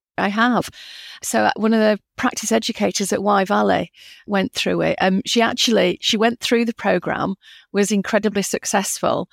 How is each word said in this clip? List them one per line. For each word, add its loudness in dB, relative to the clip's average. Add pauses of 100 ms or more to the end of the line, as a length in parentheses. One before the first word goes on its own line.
(160)
I 0
have. 0 (540)
So, 0
uh, 2
one 2
of 4
the 4 (180)
practice -4
educators -2
at 0
Y 2
Valley 0 (340)
went -2
through -2
it. 0
Um, 2
she 0
actually, 2
she 0
went 0
through 2
the -2
programme, -2 (340)
was 0
incredibly 0
successful, -2